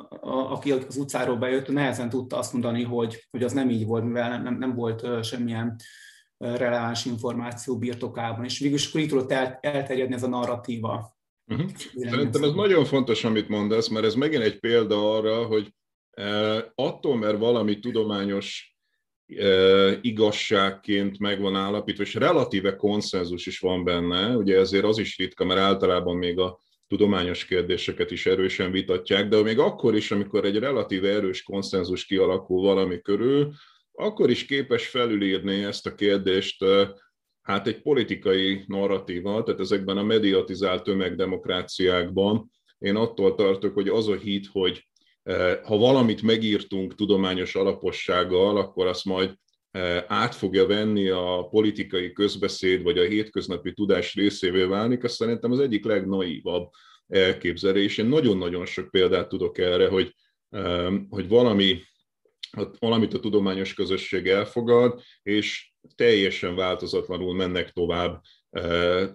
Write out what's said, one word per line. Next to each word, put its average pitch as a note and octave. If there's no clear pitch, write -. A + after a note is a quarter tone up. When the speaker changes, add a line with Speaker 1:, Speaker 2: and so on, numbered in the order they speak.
Speaker 1:
a, -
aki C#3
az C3
utcáról C3
bejött, C3
nehezen B2+
tudta B2
azt A#2+
mondani, A#2+
hogy, A#2
hogy B2+
az A#2+
nem C3
így A2
volt, A2
mivel A#2+
nem, A#2+
nem, B2
nem B2+
volt, A2+
ö, A#2+
semmilyen, A#2
ö, A#2+
releváns A#2+
információ A#2+
birtokában. A#2
És B2
végül C#3+
is C#3
akkor D#3+
így D3+
tudott C3+
el-, C3
elterjedni C3
ez A#2+
a B2+
narratíva. A#2
Speaker 2:
Mhm. A2+
Speaker 1:
Véleményem F#3
Speaker 2:
Szerintem B2
ez C#3+
Speaker 1:
szerint. D3+
Speaker 2:
nagyon F#3
fontos, B2+
amit A2
mondasz, G#2
mert A2
ez A2
megint C#3
egy G#2
példa G#2+
arra, A2
hogy, G#2+
ö, G#2+
attól, C#3+
mert G#2+
valami A2
tudományos, G#2
ö, F#2+
igazságként G2+
meg G2+
van G2
állapítva, G2+
és -
relatíve A#2+
konszenzus F#2+
is -
van F2+
benne, F2
ugye G2
ezért F#2+
az A2
is -
ritka, -
mert F#2
általában F#2
még F2+
a F2+
tudományos F#2+
kérdéseket F2+
is F2
erősen F#2+
vitatják, F#2+
de G#2+
még A2
akkor C#3+
is, G#2+
amikor G2+
egy G2+
relatíve G#2
erős G2
konszenzus F#2+
kialakul F#2
valami F#2+
körül, C3+
akkor G#3
is -
képes B2+
felülírni G2+
ezt G2+
a F#2+
kérdést, G2
ö, G2
hát G2+
egy -
politikai G2
narratíva, G2
tehát G2+
ezekben G2
a G2+
mediatizált F#2+
tömegdemokráciákban F#2
én G2
attól G2+
tartok, G2
hogy G2
az G#2+
a G2+
hit, G2
hogy, F#2
ö, F2+
ha G#2+
valamit A#2+
megírtunk G#2
tudományos F#2+
alapossággal, F#2+
akkor F#2
azt F2+
majd, F#2+
ö, F2+
át G#2+
fogja F#2+
venni G#2
a F2+
politikai G2
közbeszéd, F#2+
vagy F2
a F2+
hétköznapi F#2+
tudás F#2+
részévé F#2+
válik, G#2+
az A#2+
szerintem A#2
az B2+
egyik A#2
legnaívabb F#2+
elképzelés. F#2+
Én A2
nagyon-nagyon F#2+
sok -
példát F2+
tudok F2+
erre, F2+
hogy, F#2+
ö, F2+
hogy G2
valami, G2
valamit A2+
a -
tudományos G2
közösség F#2
elfogad, A#2
és -
teljesen G2
változatlanul F2+
mennek F2+
tovább, F2
ö, F2